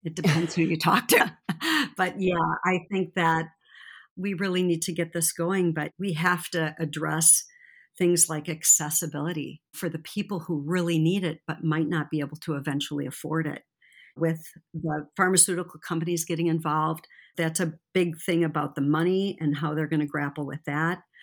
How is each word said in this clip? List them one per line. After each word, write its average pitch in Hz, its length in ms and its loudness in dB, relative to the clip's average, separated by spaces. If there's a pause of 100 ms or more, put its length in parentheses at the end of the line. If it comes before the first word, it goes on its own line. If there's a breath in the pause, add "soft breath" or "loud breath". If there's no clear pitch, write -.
It 160 120 -6
depends 165 400 2
who 175 60 2
you 165 160 2
talk 175 320 4
to. - 260 4 (140)
<laughs> 311 480 0
But 185 220 0
yeah, 185 160 2 (300)
I 185 140 2 (120)
think 185 240 0
that 160 300 2 (720 loud breath)
we 196 160 -2
really 185 300 0
need 170 200 2
to 180 100 -4
get 165 200 -4
this 165 180 0
going, 175 420 0
but 156 240 -4
we 185 160 -2
have 170 360 0
to 160 300 0
address 156 640 2 (540 loud breath)
things 175 300 4
like 156 220 -6
accessibility 151 1120 0 (120)
for - 140 -6
the 160 120 -4
people 202 420 -6
who 156 240 -4
really 170 340 2
need 180 240 2
it, - 240 -4
but 160 160 -8
might 156 240 2
not 151 240 -2
be 156 80 -2
able 143 180 -6
to 156 180 -6
eventually 143 500 -4
afford 151 420 -4
it. - 160 -6 (540 loud breath)
With 160 260 -2 (300)
the 151 420 -4
pharmaceutical 180 640 2
companies 165 460 -4
getting 170 220 -2
involved, 160 600 0 (300 loud breath)
that's 160 240 0
a 165 120 -2 (200)
big 175 260 0
thing 170 240 0
about 147 320 -2
the 147 60 -4
money 175 580 2
and 147 180 0
how 151 160 -2
they're 151 140 -2
gonna 151 180 0
grapple 147 400 -4
with 147 200 -8
that. 160 340 -2 (240 loud breath)